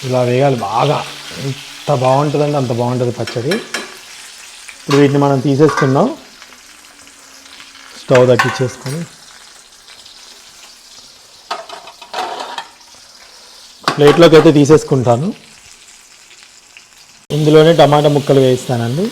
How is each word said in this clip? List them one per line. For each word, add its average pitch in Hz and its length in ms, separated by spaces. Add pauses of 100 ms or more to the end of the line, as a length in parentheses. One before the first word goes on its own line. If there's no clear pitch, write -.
ఇలా 127 140 (100)
వేగాలి 135 280 (100)
బాగా, 131 300 (460)
ఎంత - 440 (160)
బాగుంటుందంటే 147 580
అంత 120 180
బాగుంటుంది 123 400
పచ్చడి. 120 320 (1300)
ఇప్పుడు 143 200
వీటిని 143 240
మనం 139 240
తీసేసుకుందాం. 143 580 (2000)
స్టవ్ 127 280
తగ్గించేసుకొని 127 720 (4000)
ప్లేట్లోకి 151 420
అయితే 156 200
తీసేసుకుంటాను. 135 680 (2000)
ఇందులోనే 156 440
టమాటా 147 360
ముక్కలు 139 280
వేయిస్తానండి. 127 680